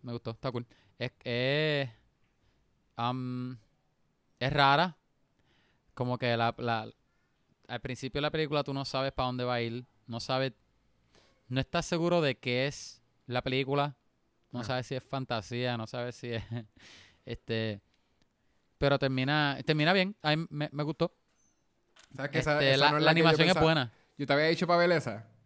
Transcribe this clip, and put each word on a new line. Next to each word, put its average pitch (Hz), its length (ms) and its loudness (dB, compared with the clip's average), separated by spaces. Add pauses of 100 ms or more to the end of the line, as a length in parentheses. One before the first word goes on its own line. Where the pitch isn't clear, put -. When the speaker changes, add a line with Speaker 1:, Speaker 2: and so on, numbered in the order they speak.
Speaker 1:
me 127 100 -12
gustó, 113 200 -8
está 127 180 -8
cool. 120 160 -6 (320)
Es, 123 140 -6 (100)
eh, 139 680 0 (1080)
um, 127 580 -4 (840)
es 131 120 -2
rara, 143 440 4 (960)
como 123 240 -4
que 120 180 0
la, 117 220 2
la, 113 320 -2 (760)
al 120 120 -8
principio 127 380 -6
de 143 40 -2
la 151 100 -2
película 151 320 0
tú 139 100 -6
no 139 100 -4
sabes 135 280 -2
pa' 131 100 -4
dónde 127 220 -2
va 123 100 0
a 120 80 0
ir, 117 220 -6 (240)
no 117 100 -6
sabes, 131 340 -2 (960)
no 127 120 -2
estás - 260 -2
seguro 170 340 2
de 139 160 2
qué 127 300 -2
es - 360 -10 (240)
la 123 160 -2
película, 135 520 0 (560)
no 123 100 -8
Speaker 2:
Ajá. 113 60 -8
Speaker 1:
sabes 127 220 -4
si 131 80 -4
es 127 80 -6
fantasía, 123 720 -4
no 113 100 -6
sabes 123 300 -8
si 120 160 -10
es, 113 100 -4 (420)
<laughs> - 400 -20
este, 113 560 -6 (1000)
pero 139 200 2
termina, 139 680 0
termina 156 280 4
bien, 196 300 2
a 151 120 2
mí 156 160 -2
me, 151 220 -6
me 147 100 -4
gustó. 160 320 -2 (1000)
Speaker 2:
¿Sabes 139 160 -6
qué? 156 80 0
Esa, 147 140 2
Speaker 1:
Este, 139 200 4
Speaker 2:
esa 139 120 4
Speaker 1:
la, 147 40 6
Speaker 2:
no 147 80 2
es 156 60 2
Speaker 1:
la - 20 6
Speaker 2:
la 156 80 6
que 165 60 4
yo 165 80 6
Speaker 1:
animación 160 200 6
es 190 60 6
Speaker 2:
pensaba. 160 100 4
Speaker 1:
buena. 151 280 2 (240)
Speaker 2:
Yo 143 120 -6
te 143 40 4
había 147 140 4
dicho 170 220 2
pa' 175 80 4
ver 175 160 6
esa, 113 340 -2 (200)